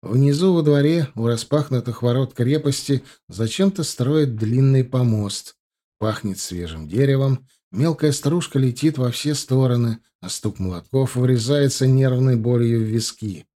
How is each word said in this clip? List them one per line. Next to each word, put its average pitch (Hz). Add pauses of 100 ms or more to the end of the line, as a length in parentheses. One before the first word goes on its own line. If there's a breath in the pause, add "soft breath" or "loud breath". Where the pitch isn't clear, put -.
Внизу 143
во 165
дворе, 147
у 113
распахнутых 123
ворот 123
крепости, 139 (240 loud breath)
зачем-то 147
строят 139
длинный 127
помост. 117 (460)
Пахнет 107
свежим 80
деревом, 135 (240 soft breath)
мелкая 151
стружка 147
летит 131
во 123
все 147
стороны, 120 (200)
а 90
стук -
молотков 92
врезается 131
нервной 131
болью 117
в -
виски. 110 (120)